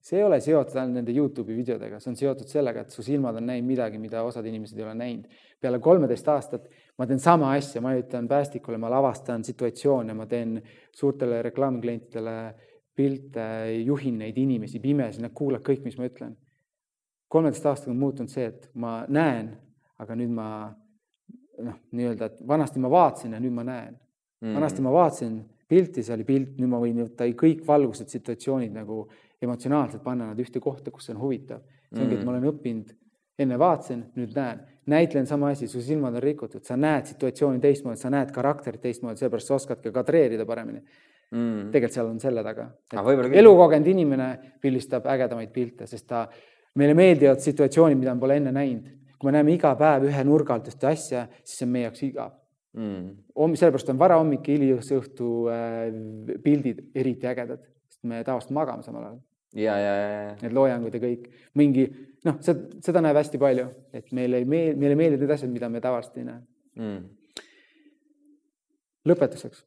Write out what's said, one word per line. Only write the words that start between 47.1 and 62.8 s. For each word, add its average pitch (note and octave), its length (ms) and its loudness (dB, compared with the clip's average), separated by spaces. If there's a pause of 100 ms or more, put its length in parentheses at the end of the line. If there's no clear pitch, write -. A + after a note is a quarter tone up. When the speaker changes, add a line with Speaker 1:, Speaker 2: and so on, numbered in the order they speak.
Speaker 1:
situatsioonid, D3 580 4
mida B2+ 160 0
me B2 60 -4
pole C3+ 160 2
enne C#3 160 0
näinud. C3 360 -4 (300)
Kui C#3 120 0
me D3 80 4
näeme D3+ 140 6
iga E3+ 240 4
päev C#3+ 300 4
ühe C#3+ 180 0
nurga C#3+ 300 4
alt A2+ 140 -6
ühte - 180 -4
asja, C3+ 400 -2 (180)
siis - 140 -16
see B2+ 80 -4
on B2 60 0
meie B2 120 -2
jaoks A#2 180 -8
igav. C3 300 -8 (420)
Speaker 2:
Mm. G2 420 -8 (200)
Speaker 1:
Homm-, D#3 200 2
sellepärast C#3+ 340 4
on C3 80 -2
varahommik, D#3+ 480 4
hilisõhtu, C3 840 0 (200)
äh, A2+ 920 -8
pildid C#3+ 520 0
eriti C3 320 -4
ägedad, B2 320 -6 (300)
sest - 160 -20
me A#2 180 -6
tavaliselt B2+ 320 -6
magame C3 280 -4
samal A#2 220 -14
ajal. A2 140 -16 (360)
Speaker 2:
Ja, G#2+ 240 0
ja, G2+ 180 2
ja, G2+ 120 -2 (140)
ja. G#2 200 -12
Speaker 1:
Need A#2 100 -6
loojangud A#2+ 420 2
ja A#2+ 60 -4
kõik. A#2+ 240 -4 (300)
Mingi, C#3 320 4 (380)
noh, C#3+ 160 0
se-, - 280 0 (160)